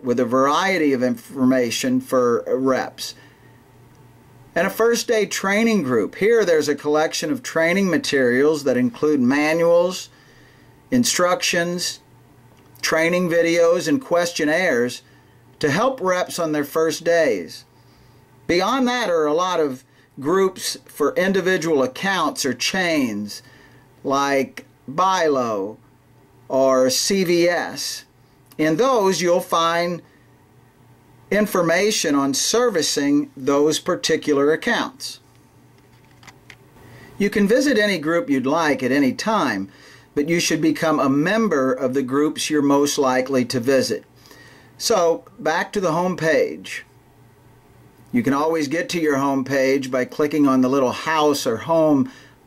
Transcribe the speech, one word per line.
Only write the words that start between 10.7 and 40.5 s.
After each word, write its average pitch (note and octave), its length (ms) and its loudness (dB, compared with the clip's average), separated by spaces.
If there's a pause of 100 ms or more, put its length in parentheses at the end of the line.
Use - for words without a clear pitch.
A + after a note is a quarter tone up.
instructions, F3 1120 0 (800)
training F3 460 0
videos, E3+ 580 2
and C#3+ 160 0
questionnaires E3+ 1000 0 (580)
to D3 100 0
help B3 300 0
reps F3+ 400 -2
on D#3+ 100 -2
their D3+ 140 -2
first D#3+ 400 -2
days. D3 640 0 (840)
Beyond A3+ 400 2
that A#3+ 220 -2
are D#3+ 160 2
a D3 60 0
lot F3 280 0
of C3 240 -4 (340)
groups F#3+ 580 0 (100)
for - 280 -2
individual F3 680 0
accounts E3+ 600 -4
or C3 80 -2
chains B2+ 920 -4 (580)
like C#3 640 -2 (240)
Bilo C#3 840 0 (720)
or C3 420 4
C G3 340 0
V E3+ 240 2
S. D3 560 -6 (520)
In D#3 200 0
those, G#3 440 2
you'll F3 200 2
find E3+ 600 -2 (1300)
information F#3+ 840 0
on C#3 200 0
servicing D3 1000 0
those C#3+ 440 2
particular D3 720 0
accounts. D#3+ 640 -4 (2000)
You G3+ 120 0
can G3+ 180 2
visit C4+ 300 2
any G3+ 200 0
group D#3+ 320 -2
you'd C3 160 0
like D3 380 0
at B2 80 0
any C#3 200 2
time, C3 600 -2 (420)
but D3 140 -2
you E3+ 100 0
should E3 220 -2